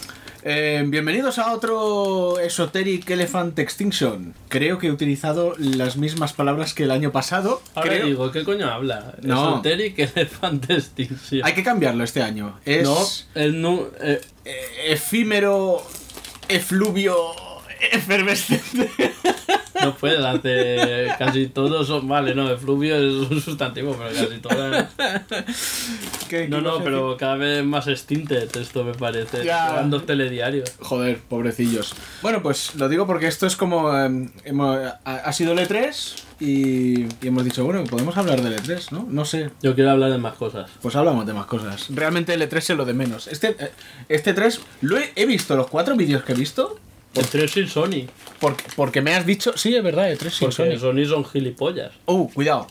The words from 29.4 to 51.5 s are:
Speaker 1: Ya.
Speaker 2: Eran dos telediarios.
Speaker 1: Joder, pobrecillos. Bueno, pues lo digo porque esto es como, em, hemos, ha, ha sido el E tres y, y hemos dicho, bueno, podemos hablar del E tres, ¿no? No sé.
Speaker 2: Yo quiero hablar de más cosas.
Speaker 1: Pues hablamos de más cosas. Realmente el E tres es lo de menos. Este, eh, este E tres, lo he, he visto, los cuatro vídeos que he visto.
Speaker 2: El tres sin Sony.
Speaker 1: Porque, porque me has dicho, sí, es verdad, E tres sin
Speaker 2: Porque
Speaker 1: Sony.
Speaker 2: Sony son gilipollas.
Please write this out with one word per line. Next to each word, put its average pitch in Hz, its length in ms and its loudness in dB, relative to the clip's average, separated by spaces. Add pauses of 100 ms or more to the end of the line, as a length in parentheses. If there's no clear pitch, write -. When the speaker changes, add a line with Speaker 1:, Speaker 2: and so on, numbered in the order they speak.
Speaker 1:
Ya. 165 300 2
Speaker 2:
Eran 147 160 2
dos 143 160 -2
telediarios. 131 760 -2
Speaker 1:
Joder, 123 480 -2
pobrecillos. 117 680 0 (260)
Bueno, 214 200 0
pues 151 340 -2
lo 139 120 2
digo 165 200 2
porque 165 200 2
esto 165 180 0
es 185 120 0
como, 160 400 2
em, 131 320 0 (160)
hemos, 139 320 2
ha, 131 180 -4 (200)
ha 143 180 -4
sido 165 180 2
el 175 80 4
E 180 60 2
tres 240 500 -2 (240)
y, 131 640 2
y - 20 -4 (200)
hemos 127 160 2
dicho, 127 220 0
bueno, 180 180 0
podemos 127 320 -2
hablar 165 260 2
del 117 120 -2
E 104 80 -4
tres, 175 320 -6
¿no? 196 160 -6
No 147 160 -2
sé. 151 240 -4 (140)
Speaker 2:
Yo 131 120 4
quiero 135 160 6
hablar 135 200 6
de 127 60 0
más 113 180 -4
cosas. 110 360 -6 (100)
Speaker 1:
Pues 120 140 -4
hablamos 143 300 4
de 107 80 -4
más 101 140 -6
cosas. 107 420 -6
Realmente 160 440 0
el 170 80 0
E 151 60 2
tres 160 220 -2
es 175 80 2
lo 139 80 0
de 123 80 0
menos. 120 340 -4
Este, - 220 -2 (100)
eh, 143 120 -8 (360)
este 151 220 2
E 190 40 4
tres, 226 280 2 (180)
lo 156 180 2
he, 285 200 0
he 202 80 4
visto, 202 320 2
los 131 100 2
cuatro 175 300 2
vídeos 143 260 2
que - 80 -4
he 127 40 2
visto. 254 440 -2 (360)
Speaker 2:
El 127 120 4
tres 151 240 2
sin 196 160 0
Sony. 156 400 0 (320)
Speaker 1:
Porque, 139 240 0 (120)
porque 135 280 2
me 156 100 4
has 180 100 2
dicho, 190 320 2
sí, 233 200 2
es 226 80 2
verdad, 175 280 2
E 143 40 -2
tres 156 180 -6
sin - 160 2
Speaker 2:
Porque 165 300 2
Speaker 1:
Sony. - 0 -
Speaker 2:
Sony 131 280 2
son 147 160 0
gilipollas. 135 680 -4 (140)